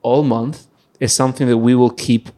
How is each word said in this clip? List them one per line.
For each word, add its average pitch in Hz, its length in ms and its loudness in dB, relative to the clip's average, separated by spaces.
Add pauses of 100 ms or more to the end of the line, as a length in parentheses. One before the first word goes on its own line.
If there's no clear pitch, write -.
all 131 220 0
month, 120 420 -4 (320)
is 127 140 -2
something 131 340 -2
that 120 120 2
we 120 180 2
will 123 140 4
keep - 480 -4